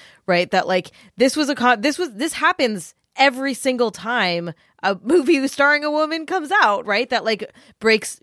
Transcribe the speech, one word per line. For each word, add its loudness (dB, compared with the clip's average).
right? 2
That, 2
like, -2
this 4
was 0
a -2
con-, 2
this 0
was, -6
this -6
happens -2
every 2
single -2
time -4
a 0
movie 2
starring 2
a -2
woman -2
comes -4
out, 2
right? -2
That, -2
like, -4
breaks, 0